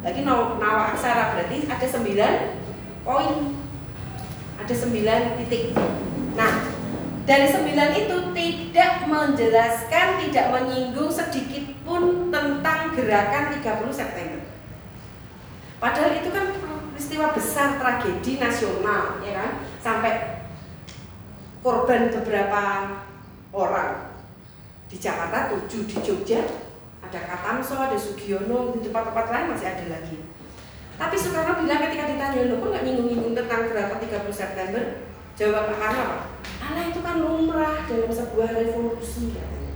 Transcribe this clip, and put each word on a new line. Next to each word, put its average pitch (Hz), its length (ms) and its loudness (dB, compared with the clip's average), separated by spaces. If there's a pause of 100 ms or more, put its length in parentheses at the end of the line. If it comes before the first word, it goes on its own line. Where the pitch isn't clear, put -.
Lagi 262 240 -2
Naw-, 240 320 2
Nawa 214 320 2
Aksara 233 400 2
berarti 277 320 -2
ada 262 240 -2
sembilan 226 720 2 (480)
poin. 277 480 2 (1040)
Ada 240 160 -2
sembilan 233 640 2
titik. 233 320 0 (640)
Nah, 220 320 2 (560)
dari 277 240 8
sembilan 302 420 6 (140)
itu 359 320 0
tidak 349 720 4
menjelaskan, 233 1000 6 (200)
tidak 269 180 6 (140)
menyinggung 254 480 0
sedikit 285 640 -2 (160)
pun 359 480 4
tentang 294 560 2
gerakan 254 640 2
tiga 220 240 -2
puluh 262 160 -2
September. 160 480 -6 (1400)
Padahal 302 400 2
itu 349 160 -2
kan 381 160 0 (400)
peristiwa 302 400 0
besar, 285 480 2
tragedi 247 640 0
nasional, 196 800 0
ya 196 160 -4
kan? 240 120 -2 (280)
Sampai 226 640 0 (1200)
korban 247 480 4
beberapa 202 520 2 (920)
orang. - 560 0 (800)
Di 190 80 -10
Jakarta 180 480 -2
tujuh, 226 400 -4
di - 160 -6
Jogja 214 400 2 (600)
ada 185 160 -10
Katamso, 220 560 -4
ada 269 240 0
Sugiono, 208 760 -2
di 226 140 -2
tempat-tempat 226 400 0
lain 240 240 0
masih - 240 -4
ada 180 160 -6
lagi. 160 260 -8 (800)
Tapi 330 220 -2
Soekarno 339 420 2
bilang 320 240 4
ketika 302 240 -2
ditanya, 269 400 2
"Loh, 240 80 2
kok 220 160 -2
nggak - 120 -2
nyinggung-nyinggung 240 520 0
tentang 233 320 0
gerakan 220 320 -2
tiga 208 220 -4
puluh 202 100 -6
September?" 190 720 -4 (340)
Jawab 214 320 2
Pak 208 80 -2
Karno 214 220 0
apa? 214 180 -2 (460)
"Alah, 330 260 -4
itu 339 160 -4
kan 339 160 0
lumrah 320 640 2
dalam 233 240 0
sebuah 233 460 0
revolusi," 233 800 -2
katanya. - 400 -6